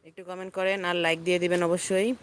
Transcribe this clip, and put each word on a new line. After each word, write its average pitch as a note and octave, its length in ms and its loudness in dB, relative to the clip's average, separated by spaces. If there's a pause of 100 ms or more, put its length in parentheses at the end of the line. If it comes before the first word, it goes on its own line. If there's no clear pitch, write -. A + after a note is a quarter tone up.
একটু F#3 220 -18
কমেন্ট F#3 280 -10
করেন F#3+ 200 2 (100)
আর F3 160 0
লাইক E3 220 2
দিয়ে F3+ 160 2
দিবেন F3 260 2
অবশ্যই। F#3 400 0 (140)